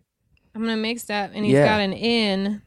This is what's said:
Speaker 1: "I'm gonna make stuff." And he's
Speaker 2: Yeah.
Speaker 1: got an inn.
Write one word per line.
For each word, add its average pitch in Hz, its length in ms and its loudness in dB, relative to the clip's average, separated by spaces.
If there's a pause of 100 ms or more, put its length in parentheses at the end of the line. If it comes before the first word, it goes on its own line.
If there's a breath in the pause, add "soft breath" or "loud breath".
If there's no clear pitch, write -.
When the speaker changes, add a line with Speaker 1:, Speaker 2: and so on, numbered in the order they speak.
(540)
Speaker 1:
"I'm 220 80 -10
gonna 226 140 -2
make 220 240 -4
stuff." 208 340 -6
And 208 120 -4
he's 135 80 4
Speaker 2:
Yeah. 143 120 6
Speaker 1:
got 214 140 4
an 196 140 0
inn. 208 720 -2